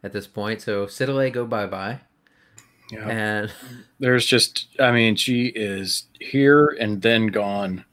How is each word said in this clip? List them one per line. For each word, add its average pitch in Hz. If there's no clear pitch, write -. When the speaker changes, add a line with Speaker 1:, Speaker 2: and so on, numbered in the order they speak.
Speaker 1:
at 98
this 101
point. 107
So 101
Siddeley, 135
go 123
bye-bye. 107
Speaker 2:
Yeah. 110
Speaker 1:
And 107
<laughs> -
Speaker 2:
There's 123
just, -
I 127
mean, 113
she 123
is 98
here 143
and 104
then 113
gone. 101